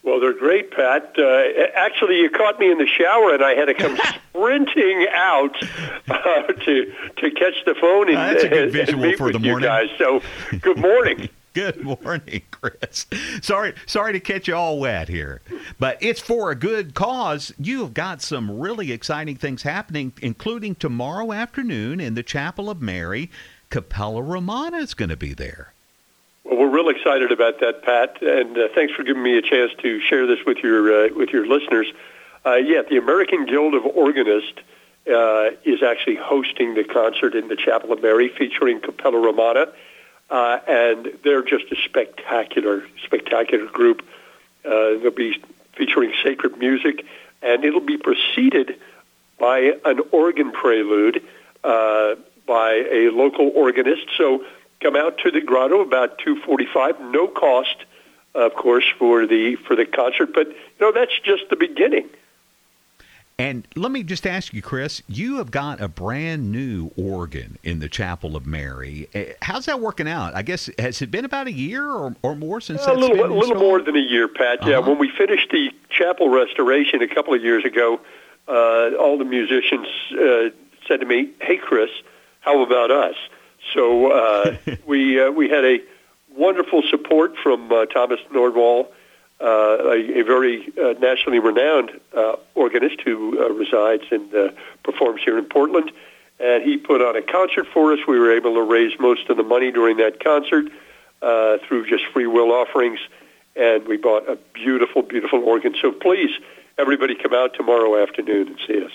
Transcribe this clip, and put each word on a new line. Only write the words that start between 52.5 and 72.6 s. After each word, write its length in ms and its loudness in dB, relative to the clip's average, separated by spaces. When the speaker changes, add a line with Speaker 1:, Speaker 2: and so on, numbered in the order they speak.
Speaker 1:
a 200 4
local 440 2
organist. 520 2
So 260 0
come 160 0
out 220 0
to 120 0
the 100 0
Grotto 400 2
about 380 0
two 240 -2
forty-five, 580 0
no 280 0
cost, 480 2
of 200 2
course, 300 2
for 300 4
the, 260 2
for 220 -2
the 100 2
concert. 480 -2
But, 140 2
you 60 -18
know, 100 6
that's 300 0
just 300 -2
the 60 0
beginning. 520 0
Speaker 2:
And 380 -8
let 160 -4
me 100 -6
just 240 -8
ask 280 -6
you, 80 -10
Chris, 460 -8
you 280 -6
have 140 -10
got 320 -8
a 60 -6
brand 600 -6
new 460 -6
organ 640 -8
in 180 -6
the 80 -10
Chapel 460 -8
of 120 -10
Mary. 640 -10
Eh, 300 -10
how's 240 -8
that 120 -4
working 300 -6
out? 260 -8
I 60 -6
guess, 380 -8
has 240 -6
it 80 -10
been 160 -6
about 200 -8
a 60 -10
year 340 -8
or, 360 -8
or 120 -4
more 280 -8